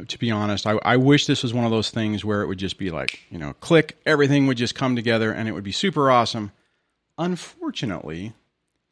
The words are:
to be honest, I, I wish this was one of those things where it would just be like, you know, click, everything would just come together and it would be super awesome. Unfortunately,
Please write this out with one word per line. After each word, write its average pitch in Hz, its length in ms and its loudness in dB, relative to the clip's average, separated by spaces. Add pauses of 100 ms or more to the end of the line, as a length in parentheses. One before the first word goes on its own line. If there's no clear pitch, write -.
to - 100 -10
be 117 140 -2
honest, 104 340 -2
I, 107 180 0
I 117 140 4
wish 139 300 4
this 139 160 0
was 117 100 -4
one 120 120 0
of 113 60 0
those 110 200 0
things 107 340 -4
where 104 160 0
it 92 60 -4
would 92 100 -6
just 92 220 -6
be 98 100 -4
like, 73 300 -6 (100)
you 92 80 -14
know, 73 220 -10
click, 156 440 2
everything 143 440 4
would 131 100 0
just 120 160 -2
come 127 220 -2
together 113 360 0
and 110 160 -4
it 110 40 -4
would 95 120 -8
be 98 80 -8
super 151 380 0
awesome. 117 420 2 (640)
Unfortunately, 131 1120 -6 (600)